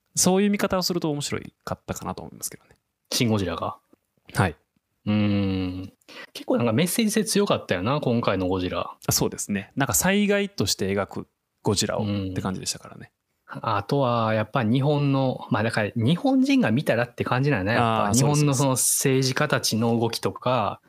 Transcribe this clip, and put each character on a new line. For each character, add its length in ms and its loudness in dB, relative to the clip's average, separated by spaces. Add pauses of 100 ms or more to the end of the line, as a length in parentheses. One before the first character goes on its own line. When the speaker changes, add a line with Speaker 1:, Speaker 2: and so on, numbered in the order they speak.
(160)
Speaker 1:
そ 220 4
う 60 4
い 40 4
う 20 2
見 80 0
方 200 0
を 60 -2
す 100 -2
る 60 -2
と 100 -2
面 120 -4
白 180 -6
い 140 -16 (100)
か 120 -6
っ 100 -10
た 80 -6
か 120 -12
な 100 -6
と 60 -12
思 100 -14
い 40 -18
ま 80 -14
す 60 -8
け 80 -18
ど 80 -20
ね。 120 -20 (340)
Speaker 2:
シ 140 0
ン・ 40 2
ゴ 80 2
ジ 80 -2
ラ 100 -4
が？ 220 -6 (560)
Speaker 1:
は 140 4
い。 80 -6 (500)
Speaker 2:
う 60 0
ー 20 2
ん。 800 0 (400)
結 120 -14
構 120 2
な 60 2
ん 20 2
か 80 2
メ 100 4
ッ 40 2
セ 140 0
ー 40 2
ジ 60 0
性 140 2
強 200 2
か 120 2
っ 80 -12
た 100 0
よ 80 -2
な、 160 0
今 220 0
回 160 0
の 100 0
ゴ 120 0
ジ 100 -2
ラ。 260 -6 (120)
Speaker 1:
あ、 40 4
そ 160 2
う 20 -10
で 80 -12
す 140 -8
ね。 240 -4
な 100 0
ん 20 2
か 60 -2
災 340 2
害 220 0
と 160 -2
し 100 -2
て 180 -2
描 140 0
く 200 -12 (360)
ゴ 120 0
ジ 120 0
ラ 120 -2
を 40 -2
Speaker 2:
う 20 -2
ん。 260 -4
Speaker 1:
っ 20 -8
て 80 -6
感 120 -4
じ 60 -8
で 60 -12
し 60 -4
た 80 -12
か 100 -20
ら 80 -20
ね。 140 -20 (360)
Speaker 2:
あ 360 -4
と 160 0
は 340 2
や 100 2
っ 60 -10
ぱ 140 0
日 180 2
本 300 2
の、 400 0
ま 80 2
あ 40 0
だ 80 0
か 120 0
ら 120 -2
日 200 2
本 260 2
人 200 4
が 100 2
見 120 2
た 120 2
ら 80 2
っ 100 -8
て 100 -4
感 200 0
じ 80 2
な 60 2
ん 20 -2
や 60 -2
な、 80 0
や 60 2
っ 20 4
ぱ。 260 2
Speaker 1:
あ 40 0
ー、 40 2
そ 100 4
う 40 4
で 60 2
す。 40 2
Speaker 2:
日 0 -
本 80 4
の 80 2
そ 80 2
の 80 2
政 560 2
治 80 -2
家 120 0
た 140 0
ち 160 0
の 220 2
動 100 0
き 100 -6
と 120 -2
か、 560 -2